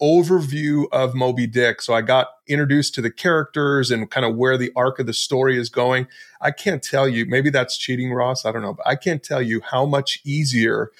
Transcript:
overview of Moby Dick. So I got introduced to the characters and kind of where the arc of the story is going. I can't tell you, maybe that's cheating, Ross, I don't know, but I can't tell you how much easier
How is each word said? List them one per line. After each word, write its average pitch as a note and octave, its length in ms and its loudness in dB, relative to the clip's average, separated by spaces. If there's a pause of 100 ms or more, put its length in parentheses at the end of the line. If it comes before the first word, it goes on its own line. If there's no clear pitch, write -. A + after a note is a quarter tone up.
overview D3+ 920 2
of C3 240 0
Moby B2+ 320 0
Dick. A#2 340 0
So A#2+ 120 -2
I A2+ 80 2
got B2+ 260 2 (200)
introduced C#3+ 480 2
to B2+ 60 -4
the A2+ 100 -2
characters C#3+ 800 0
and A2 200 -2
kind C3 140 0
of A2+ 100 0
where B2+ 220 2
the B2 180 -4
arc B2+ 240 0
of B2 80 -4
the A2+ 60 -4
story B2+ 440 0
is A#2 120 -4
going. B2+ 380 0 (340)
I C#3+ 100 0
can't E3+ 300 -2
tell C3+ 260 0
you, A#2 180 -2
maybe C3+ 240 2
that's B2+ 280 0
cheating, B2+ 360 -4
Ross, B2 320 -2
I A2 80 -2
don't A2+ 80 -6
know, G#2 120 -6
but - 140 -8
I C3 80 2
can't D#3 280 -4
tell C3+ 180 -4
you A2+ 200 -2
how C3 240 -2
much C#3 380 -2
easier A#2+ 760 0